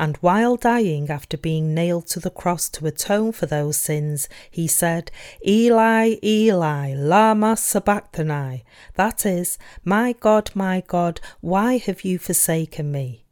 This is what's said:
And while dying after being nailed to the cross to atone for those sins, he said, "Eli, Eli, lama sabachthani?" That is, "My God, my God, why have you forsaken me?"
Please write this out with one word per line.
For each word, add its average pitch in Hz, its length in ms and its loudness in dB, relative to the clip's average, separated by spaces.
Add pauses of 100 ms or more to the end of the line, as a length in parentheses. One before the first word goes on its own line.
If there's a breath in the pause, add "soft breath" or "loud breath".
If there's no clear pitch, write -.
And 151 180 -2
while 220 380 2
dying 196 560 0
after 147 260 -8
being 156 380 -2
nailed 170 320 0
to - 120 -6
the 180 120 -4
cross - 380 -4
to 156 180 -8
atone 214 460 -2
for - 120 -6
those 147 320 -2
sins, 151 500 -4 (220 loud breath)
he 165 160 -4
said, 170 460 0 (340 loud breath)
"Eli, 226 760 4
Eli, 170 720 2
lama 214 600 4
sabachthani?" 151 1080 -2 (320 loud breath)
That 214 320 0
is, 180 320 -2 (240 loud breath)
"My 226 300 2
God, 214 420 2
my 190 320 0
God, 175 340 -2 (180 loud breath)
why 208 380 2
have 196 260 -6
you 185 140 -2
forsaken 160 720 -2
me?" 131 400 -8